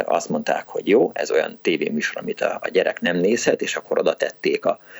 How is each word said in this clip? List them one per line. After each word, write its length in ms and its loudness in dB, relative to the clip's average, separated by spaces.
azt 240 0
mondták, 400 -2
hogy 200 -4
jó, 260 6
ez 160 -4
olyan 320 0
tévéműsor, 580 -2
amit 200 -6
a, 220 -2
a 60 -4
gyerek 320 0
nem 160 0
nézhet, 460 2
és 140 -4
akkor 220 -2
oda 160 2
tették 500 -2
a, 140 0